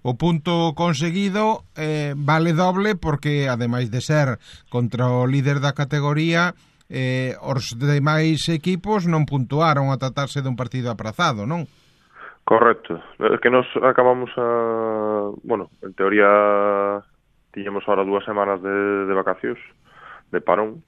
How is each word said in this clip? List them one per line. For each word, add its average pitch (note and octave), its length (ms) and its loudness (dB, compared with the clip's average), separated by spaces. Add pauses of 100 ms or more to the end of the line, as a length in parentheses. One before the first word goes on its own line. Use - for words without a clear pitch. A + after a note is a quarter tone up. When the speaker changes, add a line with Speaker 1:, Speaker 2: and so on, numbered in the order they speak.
Speaker 1:
O B2 160 -2
punto E3+ 560 0
conseguido, F3 1040 -2
eh, D3+ 400 -4
vale D#3 400 2
doble F#3 400 2
porque, D3 560 -2
ademais A#2+ 400 -2
de B2 80 -2
ser C#3+ 400 0 (320)
contra B2 400 0
o B2 160 2
líder C#3 320 2
da C#3 160 -2
categoría, D3+ 800 0 (320)
eh, C3 560 -4
os B2 320 -4
demais D3 720 2
equipos F3+ 560 0
non D#3+ 240 2
puntuaron C#3 640 0
a C3 80 -2
tratarse C3+ 400 -4
dun C3 160 -4
partido A#2+ 320 -6
aprazado, G#2+ 560 -2
non? D#3 240 -4 (800)
Speaker 2:
Correcto. A2+ 480 4 (240)
É G#2+ 240 2
que B2 80 6
nos B2+ 160 4 (160)
acabamos B2+ 560 4
a... A2+ 1040 -2
Bueno, G#2+ 240 -4 (160)
en F#2+ 80 -14
teoría G2+ 1120 4 (480)
tiñamos G2+ 320 -8
ahora G2 160 2
dúas G2 240 0
semanas G2+ 400 -2
de, G2+ 400 0
de F#2+ 80 -4
vacacións, G2 480 -4 (720)
de F2+ 80 -2
parón A2 480 0